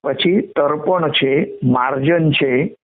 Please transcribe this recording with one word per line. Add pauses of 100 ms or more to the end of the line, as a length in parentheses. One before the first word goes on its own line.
પછી (100)
તર્પણ
છે, (320)
માર્જન
છે (320)